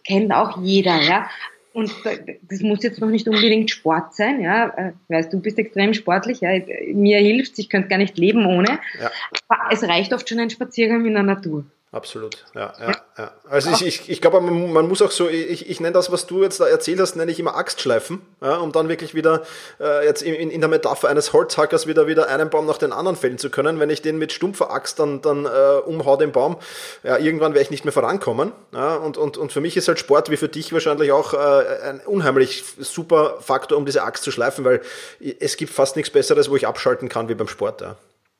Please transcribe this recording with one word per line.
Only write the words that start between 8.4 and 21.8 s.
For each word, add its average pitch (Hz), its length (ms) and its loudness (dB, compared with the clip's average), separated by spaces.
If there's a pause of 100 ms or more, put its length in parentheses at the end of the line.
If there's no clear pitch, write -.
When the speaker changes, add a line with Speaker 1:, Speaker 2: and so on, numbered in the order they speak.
Speaker 1:
ohne. 185 320 2 (220)
Speaker 2:
Ja. 117 100 -4 (380)
Speaker 1:
Aber - 240 0
es - 100 0
reicht 190 300 0
oft - 160 -6
schon 226 120 -4
ein 226 100 -2
Spaziergang 233 560 -2
in 220 80 0
der 202 80 2
Natur. 190 420 -2 (260)
Speaker 2:
Absolut, - 540 -12 (100)
ja, 104 240 -10
ja, 113 120 -6
Speaker 1:
Ja. - 60 -2 (200)
Speaker 2:
ja. 110 140 -12 (180)
Also 139 220 0
Speaker 1:
Ja. - 60 2
Speaker 2:
ich, 185 100 0
ich, - 240 -6
ich 180 100 -6
glaube, 180 220 6
man, 175 320 0
man 160 140 4
muss 185 120 2
auch 202 100 4
so, 175 200 0
ich, 165 400 -4
ich 175 100 -8
nenne 170 140 -2
das, 180 180 2
was 170 140 -2
du 185 160 0
jetzt 190 180 0
da 165 80 4
erzählt 160 320 2
hast, 185 160 0
nenne 165 160 -2
ich 160 80 -6
immer 165 160 -4
Axtschleifen, 156 640 -2 (220)
ja, 143 160 0
um 160 140 -4
dann 160 180 2
wirklich 160 240 -6
wieder, 160 280 2 (380)
äh, 147 240 0
jetzt 147 160 2
in, 156 140 -4
in, 160 160 -6
in 127 100 -6
der 160 80 2
Metapher 147 400 0
eines 147 240 0
Holzhackers 151 540 2